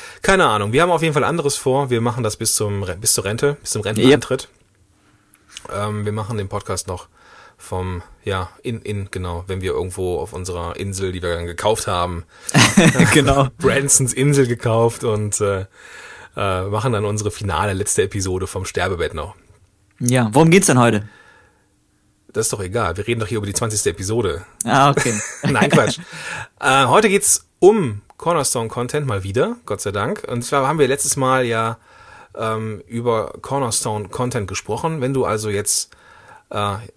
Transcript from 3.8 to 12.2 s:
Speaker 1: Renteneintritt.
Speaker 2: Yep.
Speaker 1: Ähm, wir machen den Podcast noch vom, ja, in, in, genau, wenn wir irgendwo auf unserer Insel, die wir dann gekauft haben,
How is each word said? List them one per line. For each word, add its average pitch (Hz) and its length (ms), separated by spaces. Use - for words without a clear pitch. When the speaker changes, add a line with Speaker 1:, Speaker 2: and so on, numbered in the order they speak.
Speaker 1:
Renteneintritt. 117 640
Speaker 2:
Yep. - 80
Speaker 1:
Ähm, 104 300
wir 104 60
machen 107 260
den 98 120
Podcast 98 380
noch 90 200
vom, 92 460
ja, 95 260
in, 113 200
in, 101 300
genau, 87 360
wenn 95 140
wir 92 100
irgendwo 90 480
auf - 140
unserer 90 440
Insel, 95 340
die 90 100
wir 87 140
dann 85 120
gekauft 104 400
haben, 87 380